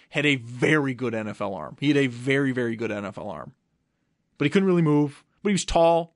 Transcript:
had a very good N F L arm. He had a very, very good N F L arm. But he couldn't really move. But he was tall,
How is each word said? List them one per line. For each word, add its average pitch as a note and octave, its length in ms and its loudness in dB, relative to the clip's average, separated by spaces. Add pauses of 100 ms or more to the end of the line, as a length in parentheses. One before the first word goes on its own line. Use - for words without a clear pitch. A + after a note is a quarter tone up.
(100)
had D3 140 0
a C#3+ 120 4
very B2+ 580 0
good A#2+ 200 -4
N G#2+ 120 -4
F G2+ 140 -10
L G2+ 120 -4
arm. D#2 280 -10
He C#3 80 0
had C#3+ 80 4
a C#3 100 4
very, C3 460 -2
very A#2+ 240 -2
good G#2+ 160 -4
N G2+ 120 -6
F F#2+ 140 -12
L G2+ 100 -10
arm. D2+ 260 -14 (840)
But C#3+ 60 0
he C#3+ 60 0
couldn't F#3+ 180 2
really F3 140 4
move. D3 420 2 (180)
But G#3 60 -2
he G#3 60 2
was E3+ 100 -2
tall, E3+ 520 2